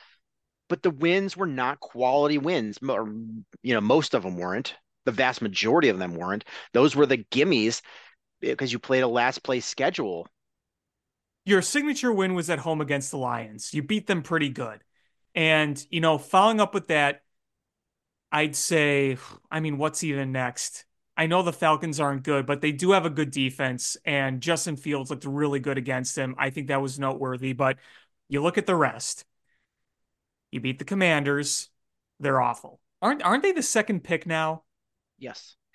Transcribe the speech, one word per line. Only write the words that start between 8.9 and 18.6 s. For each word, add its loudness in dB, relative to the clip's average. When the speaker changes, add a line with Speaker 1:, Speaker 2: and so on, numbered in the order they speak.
Speaker 1:
a 2
last 0
place -2
schedule. -4
Speaker 2:
Your 6
signature 0
win 0
was -2
at 0
home -2
against -2
the -8
Lions. -6
You -2
beat -4
them 0
pretty 0
good. -8
And, 2
you -2
know, 4
following 4
up 2
with -2
that, 2
I'd 0
say, 2